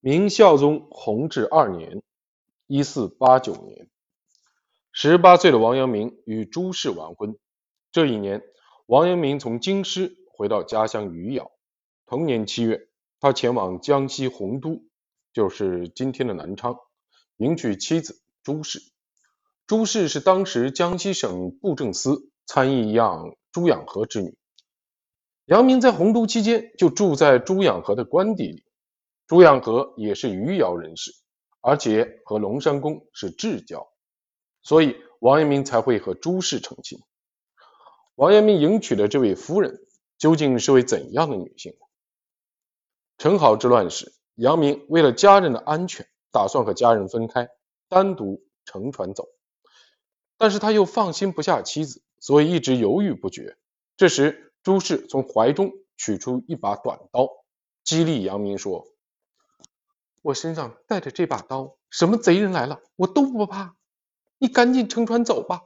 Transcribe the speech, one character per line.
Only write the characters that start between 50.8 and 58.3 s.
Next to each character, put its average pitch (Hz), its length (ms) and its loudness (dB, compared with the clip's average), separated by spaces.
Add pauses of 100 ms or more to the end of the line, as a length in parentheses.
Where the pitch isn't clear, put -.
放 185 280 -2
心 196 180 -4
不 165 100 -6
下 151 220 -2
妻 - 220 -6
子， 127 180 -20 (160)
所 147 240 2
以 160 80 0
一 175 80 0
直 131 160 0
犹 120 260 0
豫 190 140 -2
不 - 160 -10
决。 - 260 -20 (400)
这 190 100 4
时， - 540 0
朱 190 180 2
氏 175 280 -6
从 131 200 -4
怀 113 240 2
中 190 200 -2 (260)
取 101 220 -6
出 127 280 -6
一 165 80 -6
把 101 200 -6
短 - 240 -10 (120)
刀， 127 160 0 (560)
激 160 200 0
励 156 200 -2
阳 101 160 -6